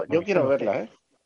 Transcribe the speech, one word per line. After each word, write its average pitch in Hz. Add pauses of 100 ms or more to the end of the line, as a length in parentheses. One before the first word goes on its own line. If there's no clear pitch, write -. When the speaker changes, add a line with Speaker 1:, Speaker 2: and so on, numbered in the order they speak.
Speaker 1:
yo -
Speaker 2:
Porque 165
Speaker 1:
quiero 185
Speaker 2:
no 131
sé. 139
Speaker 1:
verla, 117
¿eh? 233 (360)